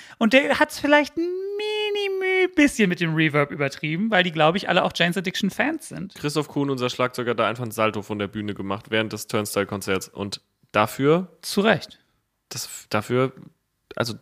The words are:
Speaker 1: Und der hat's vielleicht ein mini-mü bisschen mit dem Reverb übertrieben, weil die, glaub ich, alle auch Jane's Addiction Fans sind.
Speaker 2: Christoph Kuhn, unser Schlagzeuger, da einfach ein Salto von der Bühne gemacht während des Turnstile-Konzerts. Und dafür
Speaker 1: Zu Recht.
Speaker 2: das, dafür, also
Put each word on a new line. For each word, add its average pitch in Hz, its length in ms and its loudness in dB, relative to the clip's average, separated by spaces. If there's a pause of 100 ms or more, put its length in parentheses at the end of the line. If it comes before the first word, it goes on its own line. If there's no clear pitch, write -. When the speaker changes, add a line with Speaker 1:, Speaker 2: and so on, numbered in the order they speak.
(180)
Speaker 1:
Und 226 160 4
der 285 260 4
hat's 302 200 0
vielleicht 294 360 4
ein 330 80 -2
mini-mü 392 1300 -2
bisschen 247 360 4
mit 180 100 -2
dem 165 160 0
Reverb 147 360 2
übertrieben, 156 600 -4
weil 185 120 4
die, 180 80 0
glaub 156 240 4
ich, 202 120 -4
alle 180 160 4
auch 180 100 0
Jane's 170 220 0
Addiction 185 340 -2
Fans 294 380 -4
sind. 165 280 -12
Speaker 2:
Christoph 147 340 -2
Kuhn, 143 200 -2
unser 127 200 -2
Schlagzeuger, 123 440 -2
da 110 140 2
einfach 117 160 -4
ein 110 80 -8
Salto 110 300 0
von 104 180 -6
der 101 80 -2
Bühne 104 260 -6
gemacht 98 360 -8
während 110 240 0
des 104 140 -10
Turnstile-Konzerts. 101 800 -2
Und - 320 -8 (320)
dafür 143 680 2
Speaker 1:
Zu - 200 -2
Recht. - 380 0 (500)
Speaker 2:
das, - 400 -12
dafür, 123 420 0 (640)
also 117 260 -2